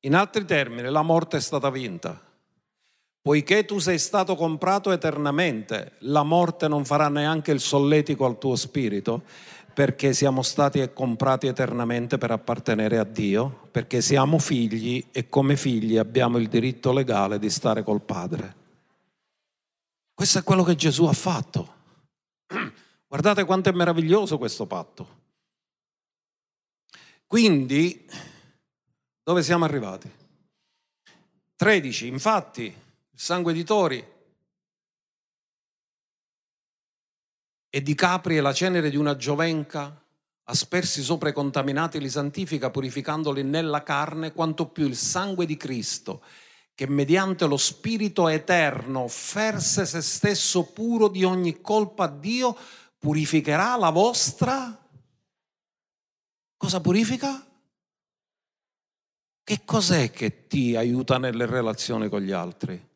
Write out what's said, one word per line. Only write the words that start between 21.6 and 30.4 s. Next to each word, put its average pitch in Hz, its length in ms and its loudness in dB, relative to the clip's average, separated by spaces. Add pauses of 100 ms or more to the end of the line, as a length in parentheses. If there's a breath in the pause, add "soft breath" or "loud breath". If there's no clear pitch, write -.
<clears throat> - 380 -10 (220 soft breath)
Guardate 190 380 2
quanto 190 240 2
è 190 40 4
meraviglioso 170 680 2
questo 110 280 -4
patto. - 580 -12 (2000 loud breath)
Quindi, 165 800 4 (1160 loud breath)
dove 175 200 0
siamo 170 220 2
arrivati? 107 460 -6 (1500 soft breath)